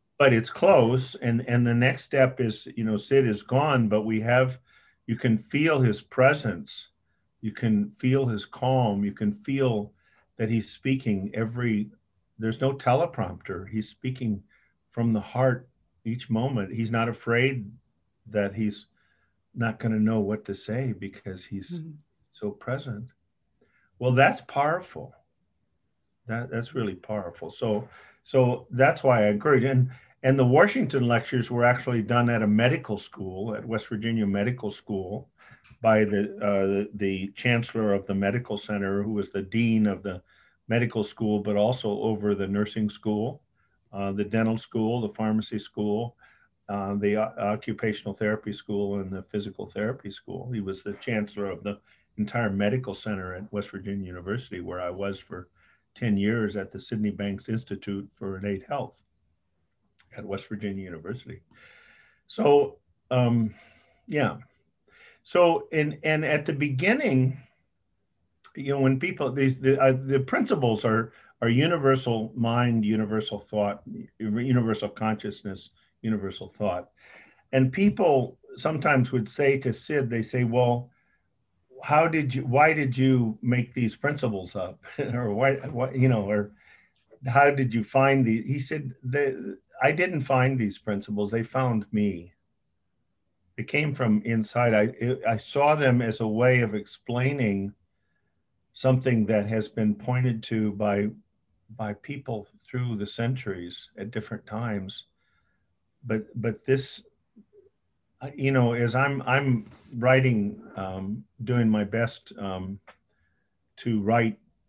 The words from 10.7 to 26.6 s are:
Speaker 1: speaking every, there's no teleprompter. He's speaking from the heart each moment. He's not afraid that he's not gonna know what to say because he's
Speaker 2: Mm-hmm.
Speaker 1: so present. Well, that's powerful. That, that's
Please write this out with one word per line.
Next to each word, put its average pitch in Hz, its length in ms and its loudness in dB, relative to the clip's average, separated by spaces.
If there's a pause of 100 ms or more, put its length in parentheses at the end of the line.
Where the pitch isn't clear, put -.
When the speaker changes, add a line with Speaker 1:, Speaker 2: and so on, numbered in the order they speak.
Speaker 1:
speaking 110 640 -2
every, 110 560 -2 (480)
there's 110 220 -4
no 135 120 0
teleprompter. 98 960 -2
He's 107 200 -6
speaking 123 520 -6 (520)
from 117 200 0
the 107 80 0
heart 123 480 0 (360)
each 120 260 -8
moment. 113 420 -2
He's 110 200 -4
not 117 160 0
afraid 120 600 0 (600)
that 101 260 -2
he's 107 320 -4 (720)
not 113 240 -2
gonna 110 180 0
know 110 220 2
what 104 240 -4
to 98 100 -8
say 117 380 -6
because 95 520 -12
he's 160 360 -10
Speaker 2:
Mm-hmm. 160 100 -14 (420)
Speaker 1:
so 104 200 -8
present. 123 540 -8 (920)
Well, 127 140 2
that's 135 300 4
powerful. 147 680 -4 (1160)
That, 117 200 -6
that's 117 280 -6